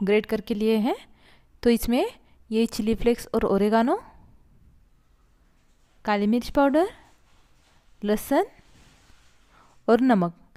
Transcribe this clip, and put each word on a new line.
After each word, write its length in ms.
ग्रेट 220
करके 280
लिए 240
हैं, 180
तो 60
इसमें 360
ये 180
चिली 280
फ्लेक्स 400
और 100
ओरिगानो, 500
काली 220
मिर्च 220
पाउडर, 400
लहसुन 440
और 140
नमक। 340